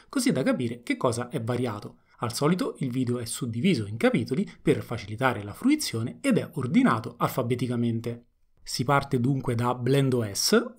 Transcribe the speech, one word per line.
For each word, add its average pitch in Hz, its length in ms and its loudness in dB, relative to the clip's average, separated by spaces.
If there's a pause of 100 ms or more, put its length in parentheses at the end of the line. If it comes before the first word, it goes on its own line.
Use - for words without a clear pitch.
così 254 240 0
da 135 100 2
capire - 400 -2
che 285 140 -4
cosa 123 320 0
è 135 140 -4
variato. 120 540 -4 (240)
Al 113 120 -2
solito 175 460 0
il 135 120 -2
video 120 280 0
è 120 80 -8
suddiviso 120 580 0
in 104 140 -8
capitoli 185 520 0 (120)
per 117 200 2
facilitare 110 600 -2
la 101 100 -10
fruizione 135 720 -2
ed 247 160 2
è - 160 -4
ordinato 135 640 2
alfabeticamente. 117 1120 -2 (380)
Si - 160 -2
parte 139 380 2
dunque 127 340 0
da 120 220 0
blend 135 380 2
O 113 140 0
S, - 500 2